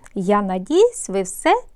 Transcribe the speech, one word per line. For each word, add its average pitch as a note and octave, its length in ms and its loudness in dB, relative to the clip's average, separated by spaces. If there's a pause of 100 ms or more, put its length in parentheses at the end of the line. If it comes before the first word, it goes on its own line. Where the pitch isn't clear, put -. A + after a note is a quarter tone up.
(160)
Я G3+ 260 0
надіюсь, G#3 680 0
ви G3 120 -2
все D#4 320 0 (220)